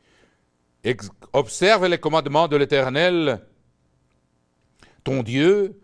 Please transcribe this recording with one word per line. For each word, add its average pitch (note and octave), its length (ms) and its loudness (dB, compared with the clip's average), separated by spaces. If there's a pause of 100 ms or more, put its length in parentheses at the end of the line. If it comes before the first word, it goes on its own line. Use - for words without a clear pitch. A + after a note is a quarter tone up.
(840)
Ex-, G#2 260 -4 (220)
observe F#3 540 2
les F3 120 0
commandements D3+ 500 0
de D3 80 0
l'Éternel, C#3+ 840 0 (1600)
ton C3+ 200 -2
Dieu, E3+ 600 0